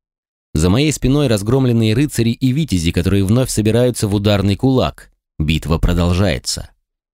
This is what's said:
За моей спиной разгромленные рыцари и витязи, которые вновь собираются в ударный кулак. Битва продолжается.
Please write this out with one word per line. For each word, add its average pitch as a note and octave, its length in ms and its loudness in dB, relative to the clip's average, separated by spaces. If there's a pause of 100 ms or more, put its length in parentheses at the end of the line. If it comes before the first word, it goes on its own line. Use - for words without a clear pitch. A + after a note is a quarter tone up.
(540)
За D#2+ 160 0
моей C#3 220 2
спиной C#3 360 0
разгромленные A2+ 680 0
рыцари A#2+ 340 0
и B2+ 220 0
витязи, F#2+ 400 -2
которые F#2+ 320 0
вновь A#2 260 0
собираются A2+ 580 0
в G2 60 -2
ударный G2+ 420 2
кулак. B2 560 -2 (280)
Битва D#2 400 -2
продолжается. F2 920 -2 (440)